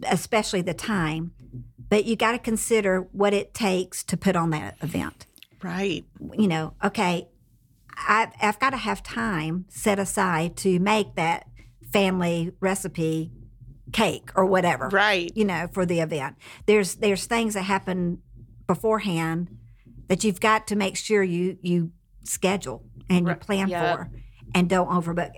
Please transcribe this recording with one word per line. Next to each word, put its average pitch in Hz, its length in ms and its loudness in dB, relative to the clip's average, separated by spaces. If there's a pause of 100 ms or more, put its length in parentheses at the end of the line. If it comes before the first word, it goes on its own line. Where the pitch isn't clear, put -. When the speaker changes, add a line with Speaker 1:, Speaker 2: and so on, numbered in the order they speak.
(100)
Speaker 1:
especially 202 520 0
the 175 120 -2
time, 165 580 -2 (560)
but 208 180 4
you 226 100 0
gotta 233 220 2
consider 214 640 2 (100)
what 202 220 2
it - 200 -2
takes 185 500 0
to - 120 -4
put 185 180 2
on 165 160 2
that 151 320 -4
event. 113 440 -6 (360)
Speaker 2:
Right. 185 420 -4 (320)
Speaker 1:
You 208 120 4
know, 160 260 -2 (100)
okay, 180 440 0 (800)
I've, 226 220 4 (100)
I've 214 180 2
gotta 262 200 0
have 208 240 -4
time 180 640 -4
set 202 300 0
aside 180 600 0
to 185 220 4
make 208 360 2
that 165 300 -2 (460)
family 180 680 2
recipe 165 680 -2 (640)
cake - 420 0
or 196 120 4
whatever. 175 420 2
Speaker 2:
Right. 196 480 2
Speaker 1:
You 214 80 4
know, 175 280 -2
for 185 140 0
the 175 140 2
event. 156 360 -4 (300)
There's, 208 300 4
there's 196 300 2
things 226 280 0
that 196 80 -2
happen 185 560 -2 (480)
beforehand 175 920 0 (520)
that 180 160 2
you've 208 160 0
got 220 280 2
to 202 80 0
make 196 200 -2
sure 208 260 2
you, 180 400 0
you 175 300 0 (320)
schedule 180 600 -2 (240)
and 180 180 4
you 175 60 2
Speaker 3:
Right. 170 80 -6
Speaker 1:
plan 190 280 -2
Speaker 3:
Yep. 175 280 0
Speaker 1:
for - 140 -10 (440)
and 180 140 4
don't 185 200 2
overbook. 175 500 0